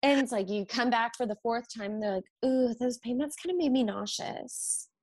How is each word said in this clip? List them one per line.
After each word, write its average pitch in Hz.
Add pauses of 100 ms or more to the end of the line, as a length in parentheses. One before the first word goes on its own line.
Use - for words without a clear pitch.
And 277
it's 247
like, 196
you 202
come 240
back 233
for 247
the 208
fourth 233
time, 208
and 214
they're 208
like, 190 (200)
Ooh, 254
those 247
payments 254
kinda 359
made 311
me 262
nauseous. - (140)